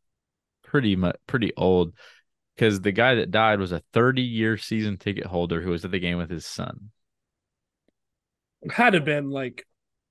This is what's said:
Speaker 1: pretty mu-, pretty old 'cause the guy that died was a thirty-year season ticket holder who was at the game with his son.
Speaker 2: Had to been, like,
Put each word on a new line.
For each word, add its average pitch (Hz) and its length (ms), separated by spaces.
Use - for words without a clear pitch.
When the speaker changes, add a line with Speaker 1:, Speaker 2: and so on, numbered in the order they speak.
Speaker 1:
pretty 113 320
mu-, 92 160
pretty 113 320
old 90 360
'cause 107 220
the 98 140
guy 120 220
that 90 160
died 107 280
was 90 140
a 82 180
thirty-year 117 680
season 107 400
ticket - 280
holder 87 360
who 90 100
was 85 120
at 90 80
the 95 80
game 87 200
with 85 100
his 82 160
son. - 460
Speaker 2:
Had 233 200
to 170 100
been, 147 280
like, 135 380